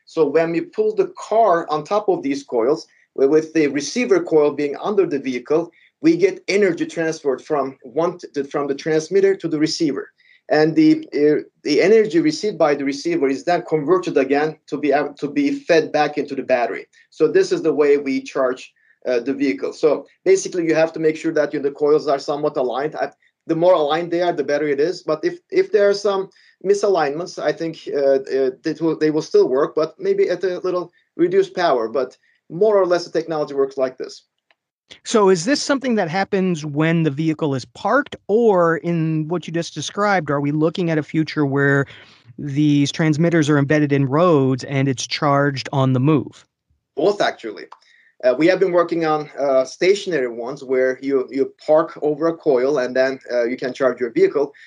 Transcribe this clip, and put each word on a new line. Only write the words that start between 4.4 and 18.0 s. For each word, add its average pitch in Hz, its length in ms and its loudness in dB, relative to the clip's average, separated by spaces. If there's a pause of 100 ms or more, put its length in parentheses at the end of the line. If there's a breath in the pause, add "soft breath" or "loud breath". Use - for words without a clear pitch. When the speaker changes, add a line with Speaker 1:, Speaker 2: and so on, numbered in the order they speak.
Speaker 1:
being 143 240 -6
under 190 300 -4
the 143 120 -4
vehicle, 131 540 -4 (300 soft breath)
we 165 140 4
get 185 300 -2
energy 175 400 0
transferred 156 540 -4
from 135 420 -4
one 165 360 -4
t-, - 160 -16
the, 143 100 -4
from 143 220 -6
the 139 80 -2
transmitter 165 600 0
to 180 140 -6
the 151 100 -2
receiver. 156 540 -2 (380 soft breath)
And 151 260 2
the, 156 380 4
uh, 147 340 2 (160)
the 139 160 2
energy 180 400 4
received 160 380 -2
by 151 160 2
the 139 100 -4
receiver 139 440 -2
is 131 160 -4
then - 180 0
converted 156 560 0
again 143 480 0
to 151 100 -8
be 143 160 0
able 143 220 -2
to 143 140 -8
be 143 240 0
fed - 380 0
back 147 280 -2
into 139 160 -6
the 135 80 -6
battery. 120 440 -2 (240 soft breath)
So 156 180 2
this 185 220 2
is 175 120 -2
the 156 120 0
way 143 220 4
we 135 260 -2